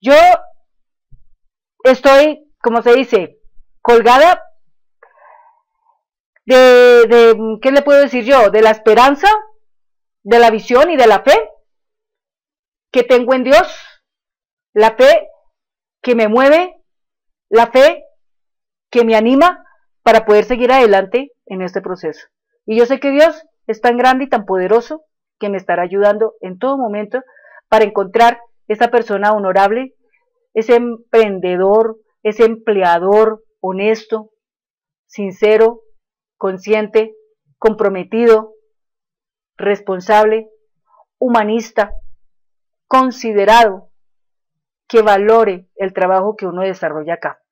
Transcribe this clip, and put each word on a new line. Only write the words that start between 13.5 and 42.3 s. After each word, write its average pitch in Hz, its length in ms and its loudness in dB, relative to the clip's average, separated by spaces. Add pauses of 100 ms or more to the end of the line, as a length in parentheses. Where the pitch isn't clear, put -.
la 214 220 2
fe 285 320 2 (760)
que 247 120 -2
me 226 140 -2
mueve, 285 480 0 (720)
la 226 200 2
fe 269 360 2 (840)
que 240 140 0
me 226 120 0
anima 269 480 0 (380)
para 220 240 2
poder 208 180 2
seguir 247 280 -2
adelante 226 600 0 (140)
en 190 160 -12
este 180 180 -8
proceso. 180 460 -12 (400)
Y 220 100 -4
yo 233 100 2
sé 262 140 -6
que 285 100 -4
Dios 311 360 0 (200)
es 220 140 -8
tan 240 160 -2
grande 254 280 0
y 269 40 -16
tan 226 160 -4
poderoso 208 600 -4 (340)
que 208 100 -8
me 202 80 -8
estará 180 280 -6
ayudando 202 560 -2
en 185 180 -16
todo 269 180 -6
momento 214 460 -8 (460)
para 220 160 2
encontrar 208 560 -2 (280)
esa 214 220 -2
persona 214 420 -2
honorable, 202 640 -4 (580)
ese 220 240 0
emprendedor, 220 1200 -2 (240)
ese 214 220 -2
empleador 214 960 -2 (180)
honesto, 214 720 -8 (760)
sincero, 214 760 -2 (560)
consciente, 214 800 -4 (440)
comprometido, 214 920 -2 (1040)
responsable, 202 920 -2 (680)
humanista, 220 760 -4 (920)